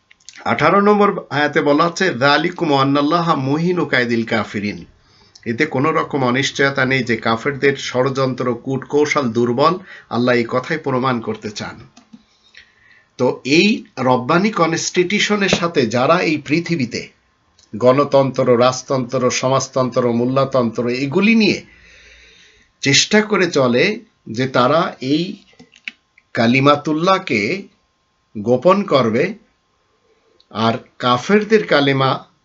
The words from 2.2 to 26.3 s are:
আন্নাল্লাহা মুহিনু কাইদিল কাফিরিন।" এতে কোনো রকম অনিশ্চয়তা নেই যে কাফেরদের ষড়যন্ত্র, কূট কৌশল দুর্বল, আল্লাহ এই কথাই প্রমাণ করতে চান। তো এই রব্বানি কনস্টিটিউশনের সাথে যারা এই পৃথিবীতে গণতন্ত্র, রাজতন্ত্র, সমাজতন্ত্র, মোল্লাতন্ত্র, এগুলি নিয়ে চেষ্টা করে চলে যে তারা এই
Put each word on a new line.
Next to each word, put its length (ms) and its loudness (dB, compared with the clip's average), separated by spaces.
আন্নাল্লাহা 580 0
মুহিনু 520 -2
কাইদিল 380 0
কাফিরিন।" 600 -6
এতে 200 -2
কোনো 260 -2
রকম 320 -2
অনিশ্চয়তা 600 0
নেই 180 0
যে 140 -2
কাফেরদের 600 -2
ষড়যন্ত্র, 800 -2
কূট 300 -8
কৌশল 440 0
দুর্বল, 500 2
আল্লাহ 240 2
এই 140 2
কথাই 300 -4
প্রমাণ 420 -2
করতে 300 -8
চান। 360 -14
তো 260 0
এই 400 2
রব্বানি 520 2
কনস্টিটিউশনের 960 0
সাথে 380 0
যারা 320 2
এই 280 -2
পৃথিবীতে 640 -4
গণতন্ত্র, 840 2
রাজতন্ত্র, 680 0
সমাজতন্ত্র, 840 -2
মোল্লাতন্ত্র, 760 0
এগুলি 460 0
নিয়ে 280 2
চেষ্টা 380 2
করে 280 0
চলে 500 2
যে 180 -4
তারা 520 0
এই 360 -4